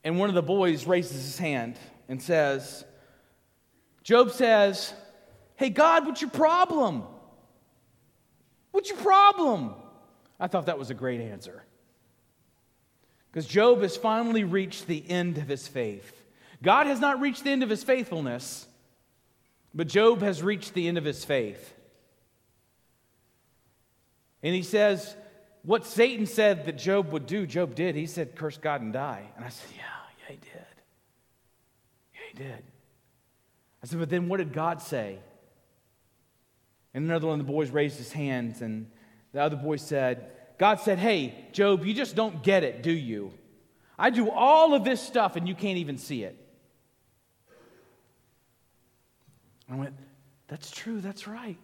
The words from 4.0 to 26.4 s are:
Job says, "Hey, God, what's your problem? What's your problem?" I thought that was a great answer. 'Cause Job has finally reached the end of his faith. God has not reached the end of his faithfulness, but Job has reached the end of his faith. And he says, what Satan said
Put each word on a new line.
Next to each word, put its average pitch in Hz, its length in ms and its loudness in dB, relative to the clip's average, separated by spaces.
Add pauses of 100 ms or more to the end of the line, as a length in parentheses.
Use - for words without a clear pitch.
Job 233 260 6
says, 208 640 4 (640)
"Hey, 269 140 0
God, 311 360 6
what's 285 160 -6
your 294 80 -6
problem? 311 720 2 (1700)
What's 392 180 0
your 381 100 -8
problem?" 359 760 6 (680)
I - 80 -4
thought 165 200 -2
that 165 100 -2
was 127 140 -10
a 120 40 -8
great 123 240 -4
answer. 101 440 -14 (1700)
'Cause 160 140 -6
Job 208 360 6
has 196 140 -2
finally 226 480 0
reached 190 440 -4
the 156 220 -4
end 175 280 -2
of 151 100 -6
his 139 180 -6
faith. 107 600 -8 (360)
God 220 240 6
has 277 140 0
not 269 220 2
reached 277 240 -4
the 277 60 0
end 262 120 2
of 226 60 -2
his 214 120 -2
faithfulness, 156 840 -4 (1080)
but 160 140 -4
Job 208 340 6
has 185 220 0
reached 196 300 -4
the 180 120 -2
end 170 120 0
of 151 80 -4
his 147 180 -4
faith. 117 500 -2 (2750)
And 160 100 0
he 185 100 -2
says, 208 520 0 (480)
what 202 220 0
Satan 233 400 2
said 196 400 2